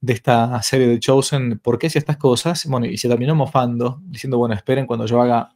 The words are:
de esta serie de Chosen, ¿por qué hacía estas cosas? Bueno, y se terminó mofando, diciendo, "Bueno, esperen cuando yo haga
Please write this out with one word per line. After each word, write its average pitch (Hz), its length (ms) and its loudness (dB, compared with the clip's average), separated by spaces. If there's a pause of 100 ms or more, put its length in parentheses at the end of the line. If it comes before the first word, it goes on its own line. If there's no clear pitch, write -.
de 123 120 0
esta 117 480 2
serie 131 240 2
de 120 120 2
Chosen, 131 600 0
¿por 120 200 0
qué 165 100 -2
hacía 156 100 0
estas 147 180 -2
cosas? 143 480 0
Bueno, 127 220 -2
y 117 100 -6
se 117 100 -6
terminó 123 280 0
mofando, 123 720 0
diciendo, 135 320 -4
"Bueno, 120 160 0
esperen 131 320 -2
cuando 117 180 -4
yo 117 160 2
haga 120 360 0